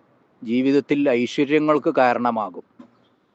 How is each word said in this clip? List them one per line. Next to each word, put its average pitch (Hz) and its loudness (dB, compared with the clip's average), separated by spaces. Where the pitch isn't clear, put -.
ജീവിതത്തിൽ 135 0
ഐശ്വര്യങ്ങൾക്ക് 147 0
കാരണമാകും, 117 0